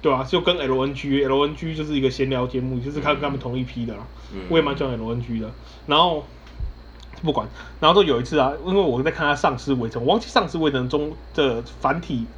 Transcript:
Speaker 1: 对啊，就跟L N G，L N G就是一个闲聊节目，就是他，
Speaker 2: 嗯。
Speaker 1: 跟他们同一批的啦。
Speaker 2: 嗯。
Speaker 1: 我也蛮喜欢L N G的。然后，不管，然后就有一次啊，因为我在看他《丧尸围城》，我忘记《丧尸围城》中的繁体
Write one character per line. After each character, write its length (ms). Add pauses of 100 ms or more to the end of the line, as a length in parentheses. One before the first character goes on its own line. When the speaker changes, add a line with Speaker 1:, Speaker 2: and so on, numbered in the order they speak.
Speaker 1:
对 100
啊， 120
就 160
跟 160
L 260
N 120
G，L 500
N 100
G 200
就 100
是 100
一 60
个 100
闲 200
聊 160
节 140
目， 200
就 100
是 100
他， 120
Speaker 2:
嗯。 20
Speaker 1:
跟 80
他 80
们 80
同 200
一 40
批 220
的 100
啦。 120 (260)
Speaker 2:
嗯。 160
Speaker 1:
我 80
也 80
蛮 120
喜 60
欢 160
L 120
N 120
G 180
的。 100 (360)
然 120
后， 260 (960)
不 100
管， 140 (340)
然 120
后 100
就 60
有 120
一 40
次 140
啊， 140 (120)
因 100
为 60
我 220
在 80
看 160
他 100
《丧 220
尸 160
围 160
城》， 120
我 60
忘 100
记 100
《丧 200
尸 80
围 140
城》 180
中 240 (220)
的 280 (180)
繁 200
体 240 (140)